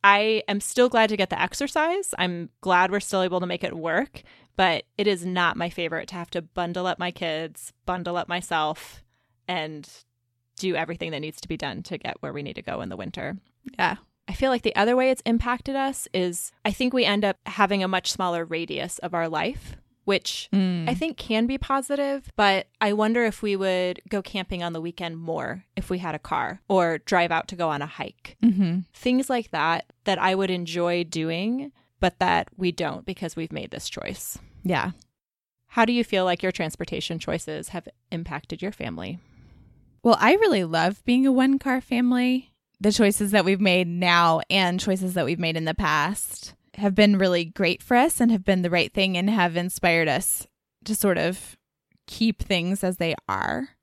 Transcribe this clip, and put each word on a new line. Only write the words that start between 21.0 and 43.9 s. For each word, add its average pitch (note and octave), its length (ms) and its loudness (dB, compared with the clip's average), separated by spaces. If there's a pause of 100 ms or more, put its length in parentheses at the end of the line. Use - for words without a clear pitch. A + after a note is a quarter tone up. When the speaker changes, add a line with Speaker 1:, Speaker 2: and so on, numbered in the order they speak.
Speaker 1:
can A3+ 300 0
be C4+ 120 -2
positive, C#4 800 -2
but G3 320 4 (120)
I G#3 120 2
wonder A3 320 2
if G#3+ 180 -2
we G3+ 140 0
would F#3 520 0
go G3 140 -4
camping F#3 400 -6
on E3+ 100 -4
the E3 80 -6
weekend E3+ 380 -8
more E3 460 -6 (120)
if - 140 -6
we F3+ 80 -2
had E3+ 160 -6
a D3+ 60 -8
car - 480 -4
or E3+ 300 2
drive F3 340 2
out D#3+ 160 -2
to F#3 80 -12
go E3+ 140 0
on C#3+ 120 -4
a D3+ 40 -6
hike. - 560 -12
Speaker 2:
Mm-hmm. F#3+ 380 4 (140)
Speaker 1:
Things B3+ 340 0
like B3 220 -2
that, E3 360 0 (180)
that F#3+ 140 2
I F#3+ 160 2
would F#3+ 160 0
enjoy F3 540 0
doing, F3 680 -4 (260)
but F#3 220 0
that F3+ 360 2
we F3+ 160 0
don't D#3 320 -6
because F3+ 320 -8
we've D#3+ 160 -8
made - 200 -10
this - 160 -10
choice. - 500 -10 (240)
Speaker 2:
Yeah. F3+ 300 -2 (760)
Speaker 1:
How A3+ 160 2
do A#3 80 2
you A#3+ 120 2
feel F#3+ 200 0
like F3 180 0
your F#3 100 0
transportation E3 640 -6
choices D#3 520 -6
have - 180 -10 (240)
impacted E3+ 500 -10
your G3+ 100 -6
family? F#2 460 -10 (840)
Speaker 2:
Well, A#3 160 6
I B3 160 6
really F4+ 300 4
love E3 400 0
being B3+ 220 4
a C4+ 60 6
one-car C4 480 2
family. B3 680 2 (360)
The G#3 100 4
choices G3+ 400 4
that G3+ 120 6
we've F#3+ 160 2
made F#3 260 4
now E3+ 600 4